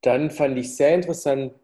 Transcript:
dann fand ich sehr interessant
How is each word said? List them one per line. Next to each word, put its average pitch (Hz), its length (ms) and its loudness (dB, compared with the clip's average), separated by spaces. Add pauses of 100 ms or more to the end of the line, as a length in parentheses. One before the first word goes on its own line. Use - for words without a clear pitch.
dann 151 280 2
fand 135 280 -2
ich 123 180 -8
sehr 147 180 4
interessant 147 680 -2